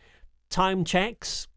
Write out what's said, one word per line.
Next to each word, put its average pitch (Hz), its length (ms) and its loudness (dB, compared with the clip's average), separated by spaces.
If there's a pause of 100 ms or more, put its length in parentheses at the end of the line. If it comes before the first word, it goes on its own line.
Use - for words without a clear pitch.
(500)
Time 185 360 2
checks, - 720 -2